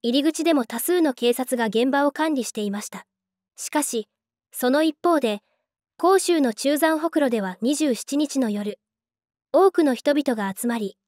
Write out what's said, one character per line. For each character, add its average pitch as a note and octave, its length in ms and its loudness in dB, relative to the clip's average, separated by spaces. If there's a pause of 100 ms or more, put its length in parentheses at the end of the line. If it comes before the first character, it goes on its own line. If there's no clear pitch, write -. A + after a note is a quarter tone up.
入 A#3+ 180 2
り - 20 -2
口 D#4 200 -2
で E4 100 4
も C4+ 120 2
多 A#3+ 140 -10
数 F4+ 220 0
の D4 120 2
警 A#3+ 200 0
察 B3+ 240 -4
が A#3 80 0
現 A3+ 240 0
場 C#4 160 2
を C#4+ 60 2
管 D#4 240 -2
理 B3+ 80 -2
し - 80 -8
て G#3+ 100 -8
い G#3 80 -4
ま G3+ 120 -6
し - 80 -14
た。 - 160 -16 (500)
し - 160 -12
か G3+ 100 0
し、 A3 260 -6 (440)
そ - 180 -2
の D4 140 2
一 D#4+ 180 0
方 E4+ 180 4
で、 A3 220 -4 (580)
広 F#4 240 4
州 E4+ 160 2
の B3 140 2
中 C#4+ 240 0
山 D#4+ 220 2
北 D#4+ 200 -2
路 C#4+ 120 2
で A3+ 100 -2
は F#3 200 -6
二 B3 120 0
十 C#4+ 220 0
七 - 220 -6
日 D4 220 -2
の A#3 120 0
夜、 G#3 260 -6 (760)
多 F4+ 200 6
く E4+ 120 2
の C4+ 120 2
人 D4 180 0
々 C#4 220 0
が G3 200 -4
集 - 120 -6
ま A#3 100 -2
り G3+ 180 -6 (120)